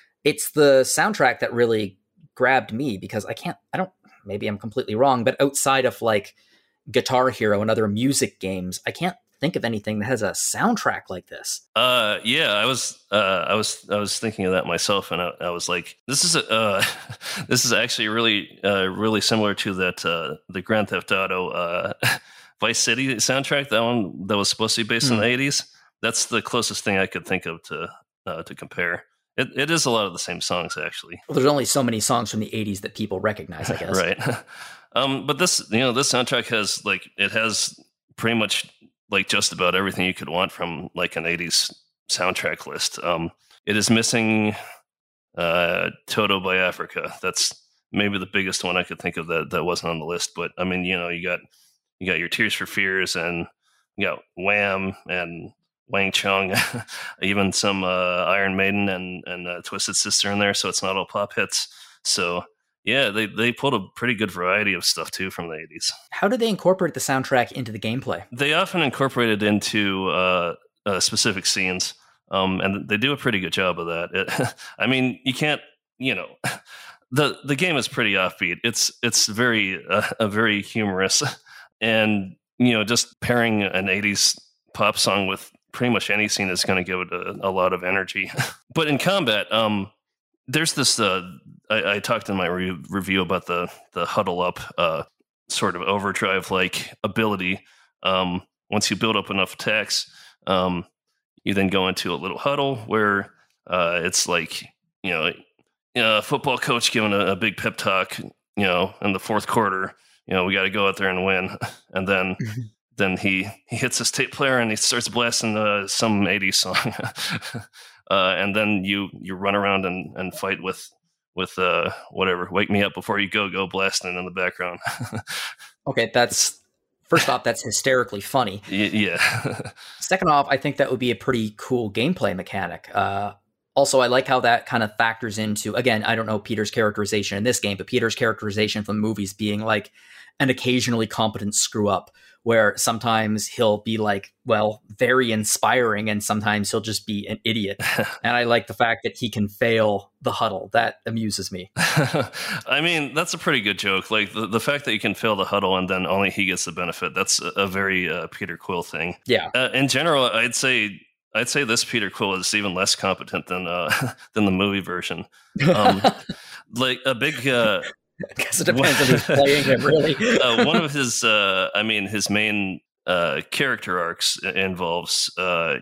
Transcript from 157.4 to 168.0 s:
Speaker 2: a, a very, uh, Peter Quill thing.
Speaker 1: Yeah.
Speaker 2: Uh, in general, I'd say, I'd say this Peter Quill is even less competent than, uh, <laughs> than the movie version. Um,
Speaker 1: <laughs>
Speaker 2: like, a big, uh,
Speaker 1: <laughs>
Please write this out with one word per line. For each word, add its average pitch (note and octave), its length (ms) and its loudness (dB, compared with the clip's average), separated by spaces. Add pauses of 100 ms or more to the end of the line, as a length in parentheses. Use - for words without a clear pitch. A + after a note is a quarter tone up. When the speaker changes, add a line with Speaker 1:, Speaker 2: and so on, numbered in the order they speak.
Speaker 2:
a, - 80 -6
a G2 180 0
very, F#2 440 0
uh, E2 180 -4
Peter F2 280 -10
Quill F2 260 -6
thing. E2+ 340 -6 (100)
Speaker 1:
Yeah. G2 280 0
Speaker 2:
Uh, B2+ 180 2
in C3+ 160 2
general, C#3+ 360 4
I'd A#2 300 2
say, A2 460 0 (340)
I'd A2+ 140 0
say C#3+ 160 0
this A#2 200 2
Peter G2+ 260 -2
Quill G2 240 0
is F#2 200 -2
even G2+ 200 0
less F#2+ 200 2
competent - 520 -2
than, F2+ 200 -4
uh, E2+ 240 -2 (340)
<laughs> - 100 -20
than G#2+ 100 4
the G2 60 6
movie G2 300 2
version. F2+ 460 -6 (480)
Um, - 280 4 (380)
Speaker 1:
<laughs> - 340 -20
Speaker 2:
like, B2+ 320 0
a C3 80 2
big, C3 320 -2
uh, A2+ 400 4
Speaker 1:
<laughs> - 500 -14